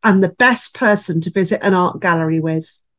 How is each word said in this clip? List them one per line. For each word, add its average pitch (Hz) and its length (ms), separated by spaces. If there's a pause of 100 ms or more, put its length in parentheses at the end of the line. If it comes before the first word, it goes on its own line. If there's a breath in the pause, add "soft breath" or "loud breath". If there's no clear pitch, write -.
and 196 200
the 185 80
best 247 440
person 202 480
to 175 80
visit 190 320
an 190 120
art 180 260
gallery 160 400
with. 160 260 (320)